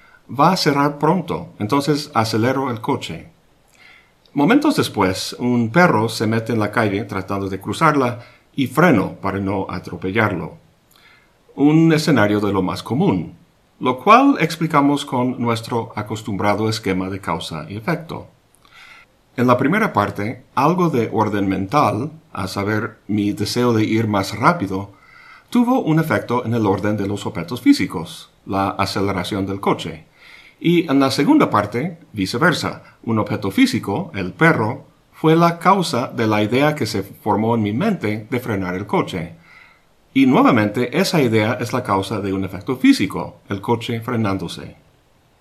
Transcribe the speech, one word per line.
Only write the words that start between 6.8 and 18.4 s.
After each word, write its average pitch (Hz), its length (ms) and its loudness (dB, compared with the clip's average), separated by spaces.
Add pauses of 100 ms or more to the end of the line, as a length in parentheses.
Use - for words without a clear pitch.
tratando 98 460 -6
de 92 100 -6
cruzarla 123 600 0 (360)
y 123 120 -2
freno 120 540 2
para 98 200 -4
no 95 280 -4
atropellarlo. 92 840 -4 (1040)
Un 160 340 6
escenario 110 480 4
de 101 140 0
lo 95 80 2
más 90 200 -2
común, 113 540 0 (460)
lo 127 160 0
cual 262 440 6
explicamos 147 640 0
con 127 340 -2
nuestro 113 560 -2
acostumbrado 104 720 -2
esquema 95 420 -2
de 98 120 -8
causa 82 480 -6
y 98 80 -10
efecto. - 500 -8 (1080)